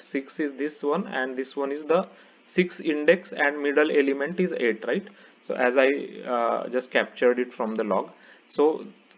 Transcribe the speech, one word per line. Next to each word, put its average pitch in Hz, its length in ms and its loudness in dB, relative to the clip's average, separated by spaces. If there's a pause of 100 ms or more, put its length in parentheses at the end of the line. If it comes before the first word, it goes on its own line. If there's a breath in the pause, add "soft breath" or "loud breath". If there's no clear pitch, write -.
Six 139 400 -8
is 147 140 -2
this 147 280 -6
one, 151 240 0
and 131 300 -4
this 131 200 -8
one 139 160 -4
is 151 120 -8
the 170 220 2 (380 loud breath)
six - 360 -2
index, 160 520 2
and 147 300 0
middle 147 280 4
element 139 500 2
is 175 180 2
eight, 110 280 0
right? 165 180 -2 (420 loud breath)
So - 80 -4
as 127 220 2
I, 135 120 6 (380)
uh, 117 420 0
just 123 220 -4
captured 123 480 2
it 123 160 -4
from 110 220 -4
the 110 80 0
log. 104 260 -2 (380 loud breath)
So 147 360 2 (340)